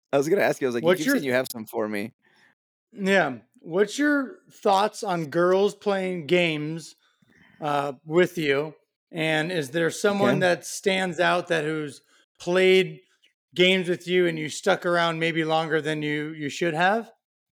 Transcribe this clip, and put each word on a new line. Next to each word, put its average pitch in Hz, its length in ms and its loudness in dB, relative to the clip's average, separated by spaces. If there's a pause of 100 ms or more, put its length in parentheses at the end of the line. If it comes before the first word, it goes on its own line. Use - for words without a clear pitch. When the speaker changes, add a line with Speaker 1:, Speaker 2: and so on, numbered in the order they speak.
(120)
Speaker 1:
I 139 60 2
was 143 100 0
gonna 202 140 2
ask 135 180 0
you, 139 60 0
I - 20 0
was 120 60 -2
like, 120 80 -2
"You 160 60 2
Speaker 2:
What's 180 100 4
Speaker 1:
keep 156 80 -4
Speaker 2:
your 277 100 2
Speaker 1:
saying 170 80 -2
you 127 80 0
have 127 180 0
some 110 140 -10
for 110 240 -4
me." 107 240 -6 (800)
Speaker 2:
Yeah. 185 440 2 (240)
What's 190 380 -2
your 285 420 -2 (100)
thoughts 208 520 0
on 175 240 -2
girls 185 480 2
playing 185 520 -4
games, 160 680 0 (640)
uh, 147 320 -2 (120)
with 165 320 0
you? 151 380 -2 (380)
And 160 400 -2
is 147 180 -4
there 165 200 0
someone 202 400 2
Speaker 1:
Okay. 190 100 2
Speaker 2:
that 175 260 0
stands 185 540 -2
out 175 280 2
that 165 160 0
who's 151 360 -6 (400)
played 185 600 2 (540)
games 180 340 2
with 175 200 -4
you 180 180 2
and 165 100 -2
you 151 120 -6
stuck - 360 -2
around 170 360 0
maybe 160 240 0
longer 156 360 0
than 151 220 -4
you, 151 280 -4
you 151 180 -8
should 170 260 -2
have? 196 340 0 (460)